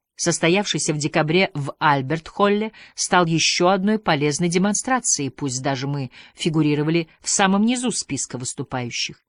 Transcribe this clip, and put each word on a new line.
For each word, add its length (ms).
состоявшийся 760
в 60
декабре 560
в 240
Альберт-Холле, 920
стал 300
ещё 440
одной 300
полезной 520
демонстрацией, 800
пусть 320
даже 240
мы 240
фигурировали 720
в 80
самом 340
низу 280
списка 440
выступающих. 920